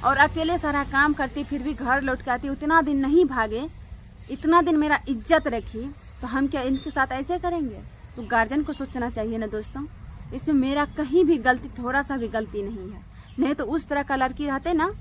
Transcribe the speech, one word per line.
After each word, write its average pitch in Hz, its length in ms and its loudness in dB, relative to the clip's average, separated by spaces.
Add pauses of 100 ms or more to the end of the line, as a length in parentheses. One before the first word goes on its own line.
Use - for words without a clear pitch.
और 269 140 4
अकेले 320 400 4
सारा 285 260 0
काम 277 300 4
करती, 285 300 -2
फिर 277 180 -4
भी 285 120 -4
घर 262 280 0
लौट 262 200 -2
के 262 100 -4
आती, 247 180 -2
उतना 302 320 2
दिन 285 160 2
नहीं 285 280 6
भागे, 240 420 -2 (640)
इतना 320 300 4
दिन 311 160 4
मेरा 294 220 4 (100)
इज्जत 294 380 2
रखी, 233 420 -6 (320)
तो 247 60 -8
हम 269 200 0
क्या 269 140 -2
इनके 269 300 -2
साथ 269 200 2
ऐसे 277 280 -2
करेंगे? 320 400 -4 (360)
तो 240 80 -10
गार्जियन 226 400 2
को 294 100 -4
सोचना 254 360 -4
चाहिए 226 280 -4
ना 226 100 -4
दोस्तों, 214 380 -8 (480)
इसमें 285 220 0
मेरा 277 300 2
कहीं 302 400 2
भी 311 120 4
गलती, 254 320 2
थोड़ा 254 320 -2
सा 277 160 -2
भी 233 100 -2
गलती 208 360 -4
नहीं 202 280 -8
है। 190 100 -14 (380)
नहीं 277 140 2
तो 285 100 -4
उस 285 240 -2
तरह 285 160 0
का 277 120 -2
लड़की 262 300 0
रहते 277 280 -2
ना 330 160 2 (120)